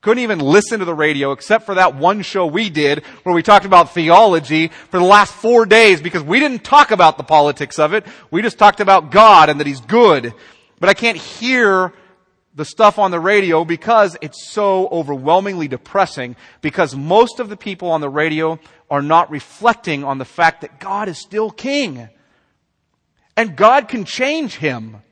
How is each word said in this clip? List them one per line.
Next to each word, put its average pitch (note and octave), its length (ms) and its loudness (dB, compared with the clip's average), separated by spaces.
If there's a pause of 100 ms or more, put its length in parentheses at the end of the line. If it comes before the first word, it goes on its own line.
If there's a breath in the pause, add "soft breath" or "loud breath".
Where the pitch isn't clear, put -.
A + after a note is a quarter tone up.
Couldn't A#3+ 220 -2
even G#3 180 -4
listen G3+ 380 0
to F#3+ 80 -6
the E3+ 80 -6
radio D3 360 -4
except G#3+ 360 -4
for G3+ 80 -8
that F#3 200 2
one F3+ 280 -2
show F#3 240 -4
we F#3 240 -6
did D3 340 -2 (180 loud breath)
where F3+ 120 -4
we E3 80 0
talked G3+ 240 4
about F3+ 260 4
theology D#3+ 760 2
for - 300 -10
the F3 60 2
last G3+ 300 4
four A3+ 320 2
days G3+ 340 4
because E3 220 -8
we F3 180 -2
didn't C4+ 240 -4
talk C#4+ 260 4
about F3 280 2
the C#3+ 40 -14
politics D3 560 0
of D3+ 140 0
it. G#3+ 140 -4 (240 loud breath)
We E3+ 100 -4
just G#3+ 180 -6
talked G#3 220 4
about F#3+ 300 2
God F#3 400 8
and C#3+ 100 -4
that D3 60 -4
he's C3+ 160 -10
good. D3 520 2 (440 soft breath)
But F3+ 100 0
I G3+ 60 2
can't A3+ 240 -4
hear G3+ 760 -2 (640 soft breath)
the D3 100 -10
stuff G#3 340 0
on G3 120 0
the E3+ 100 -4
radio F3 460 0
because G3 560 0
it's - 260 -18
so G3 400 -2
overwhelmingly D#3+ 800 -4
depressing, B2+ 680 -6 (280 soft breath)
because C#3+ 340 -4
most F#3+ 420 0
of A3 120 -10
the G#3 80 -16
people F3+ 320 -12
on D#3+ 100 -4
the C#3+ 80 -8
radio D#3 500 -4 (320 soft breath)
are C#3+ 120 -4
not D#3+ 280 0
reflecting D#3 720 -6
on C#3 140 -8
the C3 80 -10
fact - 380 -2
that - 180 -20
God G3 300 -8
is D#3 80 -14
still G#3+ 320 -8
king G#3+ 580 -8 (1300)
and G#3+ 180 -4
God A#3+ 340 -2
can G#3 180 -10
change C#4+ 500 -8
him. A2+ 560 -10